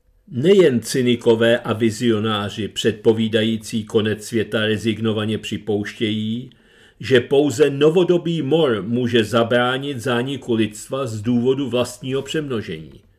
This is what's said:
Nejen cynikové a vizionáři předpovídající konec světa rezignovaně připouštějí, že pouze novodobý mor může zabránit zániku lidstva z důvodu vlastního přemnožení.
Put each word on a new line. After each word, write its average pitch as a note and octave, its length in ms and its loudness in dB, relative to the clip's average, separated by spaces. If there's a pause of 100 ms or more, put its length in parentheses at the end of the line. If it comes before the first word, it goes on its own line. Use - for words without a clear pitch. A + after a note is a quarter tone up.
(280)
Nejen D#3 540 4
cynikové A#2+ 800 2
a A#2+ 140 -4
vizionáři G#2+ 960 0
předpovídající A2 1160 0
konec G#2+ 420 -2
světa A2 400 -2
rezignovaně G#2+ 720 -2
připouštějí, A2 1120 -4 (500)
že A#2+ 220 4
pouze C#3+ 480 2
novodobý E3 720 2
mor C3 420 0
může A#2 400 0
zabránit B2 760 0
zániku B2 540 -4
lidstva A2+ 540 -4
z A2 140 -8
důvodu B2 480 0
vlastního B2+ 520 -4
přemnožení. G#2 800 -8 (180)